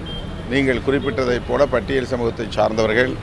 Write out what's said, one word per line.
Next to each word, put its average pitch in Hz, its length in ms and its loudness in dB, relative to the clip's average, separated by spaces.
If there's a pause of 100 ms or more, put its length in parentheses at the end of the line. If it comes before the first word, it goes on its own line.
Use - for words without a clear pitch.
(500)
நீங்கள் 131 380 2
குறிப்பிட்டதைப் 131 600 0
போல 127 180 4
பட்டியல் 127 480 0
சமூகத்தை 117 360 -2
சார்ந்தவர்கள் 110 600 2 (120)